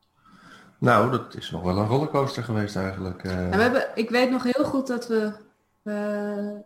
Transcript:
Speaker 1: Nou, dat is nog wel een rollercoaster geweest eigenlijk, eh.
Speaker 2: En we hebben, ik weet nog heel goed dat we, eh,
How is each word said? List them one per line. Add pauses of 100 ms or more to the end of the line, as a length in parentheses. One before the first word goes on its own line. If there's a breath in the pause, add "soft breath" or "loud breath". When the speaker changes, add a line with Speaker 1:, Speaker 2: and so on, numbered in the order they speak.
(800 loud breath)
Speaker 1:
Nou,
dat
is
nog
wel
een
rollercoaster
geweest
eigenlijk,
eh.
Speaker 2:
En
we
hebben,
ik
weet
nog
heel
goed
dat
we, (500)
eh,